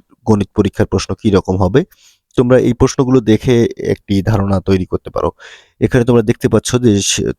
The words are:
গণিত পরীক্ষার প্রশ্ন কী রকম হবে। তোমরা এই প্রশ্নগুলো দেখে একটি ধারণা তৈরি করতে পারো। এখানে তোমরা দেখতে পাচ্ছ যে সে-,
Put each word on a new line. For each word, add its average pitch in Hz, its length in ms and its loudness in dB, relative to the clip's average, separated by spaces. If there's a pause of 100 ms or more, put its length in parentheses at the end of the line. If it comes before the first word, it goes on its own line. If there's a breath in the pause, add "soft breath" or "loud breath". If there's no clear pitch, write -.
(260)
গণিত 104 300 0
পরীক্ষার 101 300 0
প্রশ্ন 95 300 -4
কী - 160 -4
রকম 95 260 0
হবে। 101 260 0 (520 soft breath)
তোমরা 127 240 2
এই 117 140 2
প্রশ্নগুলো 131 480 0
দেখে 110 460 2 (100)
একটি - 440 -4
ধারণা 98 380 -2
তৈরি 92 260 0
করতে - 240 -8
পারো। - 220 -4 (480 loud breath)
এখানে 123 260 0
তোমরা 120 160 2
দেখতে 110 280 -2
পাচ্ছ - 260 0
যে 110 260 2
সে-, - 380 -4